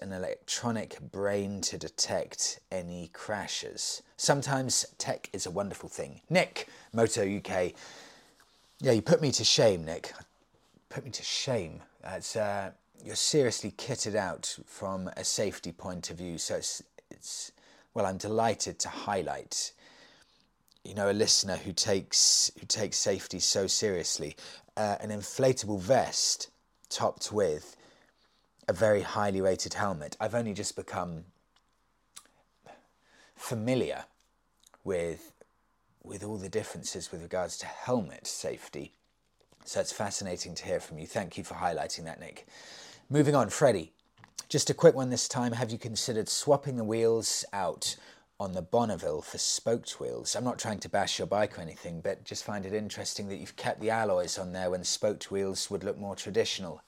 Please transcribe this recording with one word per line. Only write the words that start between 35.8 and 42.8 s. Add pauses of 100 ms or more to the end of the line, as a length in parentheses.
with
all
the
differences
with
regards
to
helmet
safety. (720)
So
it's
fascinating
to
hear
from
you.
Thank
you
for
highlighting
that,
Nick. (640)